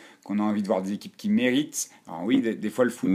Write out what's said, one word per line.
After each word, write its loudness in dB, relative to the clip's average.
qu'on -2
a 0
envie 0
de -4
voir 2
des -4
équipes -8
qui -4
méritent. 2
Alors -10
oui, 4
des, 0
des -4
fois 2
le 2
foot, -2